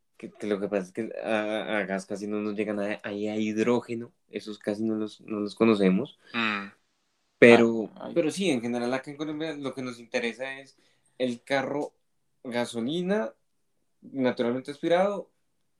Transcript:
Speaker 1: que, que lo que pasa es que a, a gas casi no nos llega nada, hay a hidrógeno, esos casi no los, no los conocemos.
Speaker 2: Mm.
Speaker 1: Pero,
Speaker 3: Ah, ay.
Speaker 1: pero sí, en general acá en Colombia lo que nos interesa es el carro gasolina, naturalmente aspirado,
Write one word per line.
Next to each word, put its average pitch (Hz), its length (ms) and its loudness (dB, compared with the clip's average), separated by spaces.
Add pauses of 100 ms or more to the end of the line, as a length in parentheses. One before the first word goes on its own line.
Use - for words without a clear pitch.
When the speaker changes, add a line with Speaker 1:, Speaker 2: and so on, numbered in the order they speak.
(160)
Speaker 1:
que, - 140 -16
que - 160 -10
lo 104 120 0
que 98 100 -4
pasa 98 180 -2
es - 60 -18
que 113 180 -6 (120)
a, 107 560 -2
a 98 60 0
gas 95 220 -4
casi 104 200 -8
no 104 140 -4
nos 107 140 -4
llega 104 180 -2
nada, 104 300 -4
hay 104 260 -4
a 107 80 -4
hidrógeno, 117 760 0 (180)
esos 107 280 -10
casi 107 260 -4
no 110 100 0
los, 107 280 -6
no 107 180 -6
los 101 140 -6
conocemos. 104 640 4 (140)
Speaker 2:
Mm. 107 360 -2 (680)
Speaker 1:
Pero, 117 580 8
Speaker 3:
Ah, - 100 -14
ay. 117 80 -12
Speaker 1:
pero 156 160 2
sí, 175 200 0
en 120 120 0
general 120 320 -4
acá 139 160 -8
en 139 80 -14
Colombia 156 360 -6
lo 135 200 -8
que 131 80 -8
nos 123 180 -10
interesa 120 600 -6
es - 180 -20 (400)
el 123 240 -4
carro 139 500 -4 (500)
gasolina, 147 880 -2 (680)
naturalmente 127 680 -2
aspirado, 175 580 0 (500)